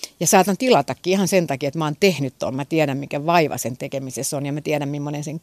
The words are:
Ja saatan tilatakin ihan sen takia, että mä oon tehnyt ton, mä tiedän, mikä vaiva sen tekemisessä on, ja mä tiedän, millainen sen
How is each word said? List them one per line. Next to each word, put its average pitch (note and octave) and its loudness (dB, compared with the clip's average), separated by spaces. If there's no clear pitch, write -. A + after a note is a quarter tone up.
Ja F3 0
saatan G3 4
tilatakin F3+ 2
ihan F#3+ 2
sen F3+ 4
takia, C#3 -2
että D#3+ -6
mä D#3 -2
oon D3 -2
tehnyt C#3+ 2
ton, A2 -4
mä C#3 -4
tiedän, C#3+ 0
mikä C#3+ -6
vaiva E3 4
sen A#2+ -6
tekemisessä C3+ -6
on, C#3+ -4
ja C#3 -4
mä D3 -4
tiedän, D3 -2
millainen D3 -6
sen D#3 -8